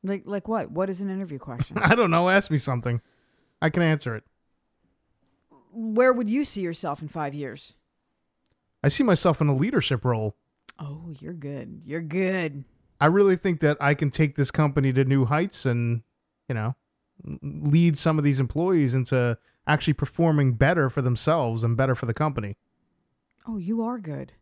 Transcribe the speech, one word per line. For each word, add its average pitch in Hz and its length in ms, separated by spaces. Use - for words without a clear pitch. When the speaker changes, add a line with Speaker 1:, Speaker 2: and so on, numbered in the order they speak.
Speaker 1:
Like, 196 220
like 196 200
what? 214 240
What 185 200
is 180 100
an 196 100
interview 185 280
question? - 400
Speaker 2:
<laughs> 220 40
I 196 140
don't 220 140
know. 170 180
Ask 190 220
me 151 80
something. 120 420
I 160 80
can 175 120
answer 151 320
it. 107 100
Speaker 1:
Where 226 400
would 240 180
you 277 140
see - 160
yourself 165 420
in 151 60
five 143 260
years? 139 400
Speaker 2:
I 139 40
see 202 140
myself 180 380
in 151 80
a 143 80
leadership 143 480
role. 110 320
Speaker 1:
Oh, 156 400
you're 156 140
good. 143 520
You're 160 180
good. 165 640
Speaker 2:
I 143 60
really 190 300
think 175 240
that 147 200
I 143 140
can 143 160
take 151 260
this 139 140
company 139 420
to 135 120
new 135 200
heights 151 420
and, 120 360
you 123 60
know, 110 220
l-, 143 160
lead 147 560
some 156 200
of 147 60
these 139 140
employees 151 560
into 120 440
actually 147 280
performing 147 580
better 139 380
for 139 120
themselves 123 600
and 117 120
better 131 180
for 117 120
the 113 80
company. 123 420
Speaker 1:
Oh, 226 100
you 208 260
are 240 160
good. 139 440